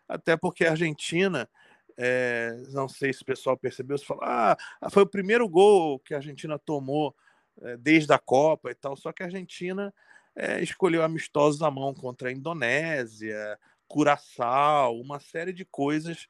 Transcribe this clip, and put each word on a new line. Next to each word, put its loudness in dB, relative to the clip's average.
Até 0
porque -2
a 6
Argentina, -2
é, -2
não -4
sei -2
se -12
o -20
pessoal -2
percebeu, -6
se -12
fala, 0
"Ah, -8
foi 6
o 2
primeiro 0
gol 6
que -14
a -2
Argentina -8
tomou, -2
é, -12
desde 4
a 8
Copa 0
e -12
tal." -10
Só -10
que -14
a -8
Argentina, -8
é, -4
escolheu 0
amistosos 0
à 2
mão -4
contra -8
a -4
Indonésia, -4
Curaçao, 2
uma -12
série -8
de -16
coisas -4